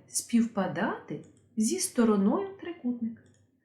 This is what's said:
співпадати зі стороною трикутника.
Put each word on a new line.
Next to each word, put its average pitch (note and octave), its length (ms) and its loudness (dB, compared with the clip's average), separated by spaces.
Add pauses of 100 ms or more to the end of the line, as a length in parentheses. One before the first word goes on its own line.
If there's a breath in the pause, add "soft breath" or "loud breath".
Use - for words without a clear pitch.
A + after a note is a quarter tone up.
співпадати G#3+ 1160 -2 (320)
зі A3+ 220 0
стороною A3 720 2 (120)
трикутника. B3 640 -6 (420 soft breath)